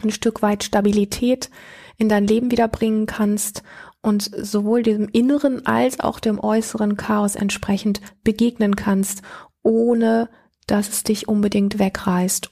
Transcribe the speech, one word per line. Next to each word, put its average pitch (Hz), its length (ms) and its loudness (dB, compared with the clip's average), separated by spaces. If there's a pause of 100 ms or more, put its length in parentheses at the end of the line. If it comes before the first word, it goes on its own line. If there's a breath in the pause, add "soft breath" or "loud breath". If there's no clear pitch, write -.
ein 214 80 0
Stück - 320 -2
weit 208 220 0
Stabilität 208 840 0 (480 loud breath)
in 220 140 2
dein 202 160 2
Leben 233 240 2
wiederbringen 220 560 0
kannst - 560 -4 (400 loud breath)
und 208 340 0
sowohl 208 460 0
dem 214 280 0
inneren 254 540 2
als 247 340 0
auch - 220 -2
dem 208 180 -2
äußeren 214 600 -2
Chaos 208 380 0
entsprechend 202 680 -2 (200 loud breath)
begegnen 220 540 2
kannst, 196 460 -2 (400 loud breath)
ohne 226 680 2 (380 soft breath)
dass 208 240 0
es - 140 -6
dich 214 220 -2
unbedingt 208 520 0
wegreißt. 190 720 -2